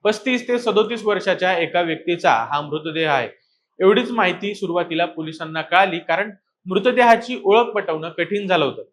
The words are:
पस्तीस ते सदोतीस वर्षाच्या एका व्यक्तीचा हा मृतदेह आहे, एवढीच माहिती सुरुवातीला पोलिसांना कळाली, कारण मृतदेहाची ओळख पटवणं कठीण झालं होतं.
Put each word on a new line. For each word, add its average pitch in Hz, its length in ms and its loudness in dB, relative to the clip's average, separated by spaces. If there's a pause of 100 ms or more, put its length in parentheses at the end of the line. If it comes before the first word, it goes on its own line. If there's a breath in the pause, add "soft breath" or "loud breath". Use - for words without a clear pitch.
पस्तीस 240 440 -2
ते 240 100 0
सदोतीस 220 460 0
वर्षाच्या 185 540 0
एका 170 220 0
व्यक्तीचा 170 520 0 (180)
हा 143 100 -2
मृतदेह 156 500 -4
आहे, 131 180 0 (500)
एवढीच 214 320 4
माहिती 202 440 -2
सुरुवातीला 170 520 -2
पोलिसांना 160 560 -8
कळाली, 175 360 2
कारण 175 320 -2 (360)
मृतदेहाची 233 800 2
ओळख 220 260 4
पटवणं 165 380 -4
कठीण 175 380 -4
झालं 175 180 2
होतं. 110 180 -4 (100)